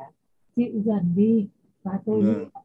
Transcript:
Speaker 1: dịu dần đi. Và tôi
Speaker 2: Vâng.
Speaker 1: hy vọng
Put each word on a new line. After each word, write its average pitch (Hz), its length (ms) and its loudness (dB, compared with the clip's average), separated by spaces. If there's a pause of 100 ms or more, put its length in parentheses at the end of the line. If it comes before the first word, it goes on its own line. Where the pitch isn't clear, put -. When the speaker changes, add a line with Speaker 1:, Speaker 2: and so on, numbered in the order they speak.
(560)
Speaker 1:
dịu 233 280 -2
dần 196 320 0
đi. 214 320 2 (340)
Và 185 100 -8 (140)
tôi 214 160 0
Speaker 2:
Vâng. 214 160 2
Speaker 1:
hy 220 60 -8 (100)
vọng - 100 -20